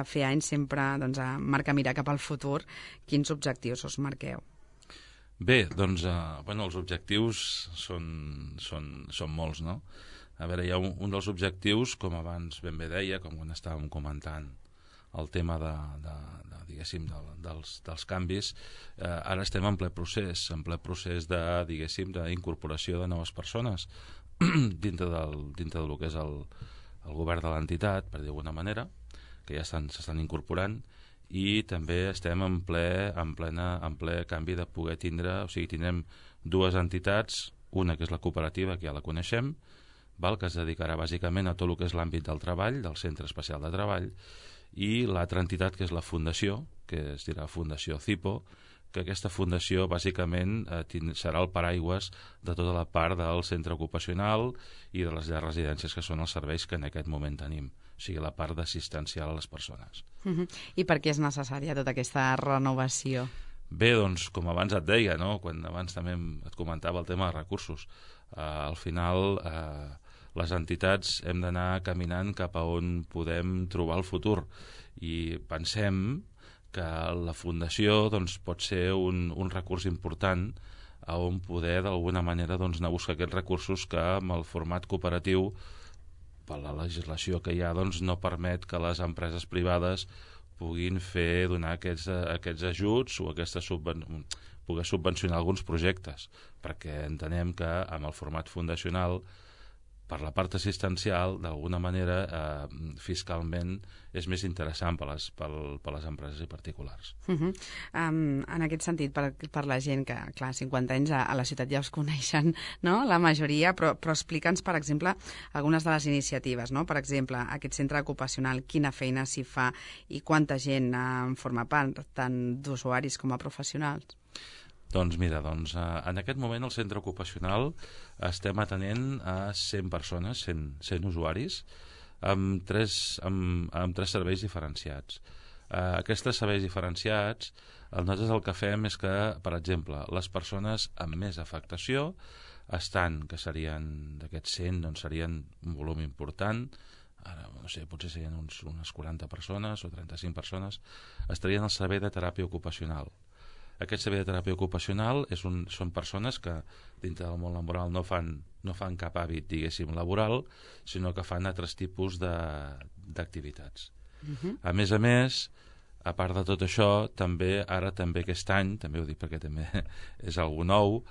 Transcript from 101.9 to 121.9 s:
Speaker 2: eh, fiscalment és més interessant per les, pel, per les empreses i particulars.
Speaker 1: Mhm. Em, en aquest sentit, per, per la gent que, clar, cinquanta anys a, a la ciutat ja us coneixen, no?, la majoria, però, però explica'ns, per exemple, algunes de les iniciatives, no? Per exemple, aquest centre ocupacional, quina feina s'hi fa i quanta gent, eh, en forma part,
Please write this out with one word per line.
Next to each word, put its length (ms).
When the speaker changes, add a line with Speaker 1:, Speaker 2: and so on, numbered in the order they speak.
Speaker 2:
eh, 720
fiscalment 800
és 100
més 160
interessant 540
per 140
les, 160
pel, 180
per 80
les 160
empreses 320
i 80
particulars. 640
Speaker 1:
Mhm. 240
Em, 260
en 240
aquest 220
sentit, 260
per, 140
per 160
la 100
gent 300
que, 80
clar, 220
cinquanta 400
anys 160
a, 160
a 80
la 80
ciutat 240
ja 160
us 80
coneixen, 640
no?, 240
la 160
majoria, 560
però, 240
però 160
explica'ns, 480
per 100
exemple, 380
algunes 320
de 80
les 160
iniciatives, 640
no? 160
Per 80
exemple, 480
aquest 320
centre 240
ocupacional, 640
quina 260
feina 380
s'hi 160
fa 240
i 120
quanta 360
gent, 380
eh, 100
en 80
forma 320
part, 320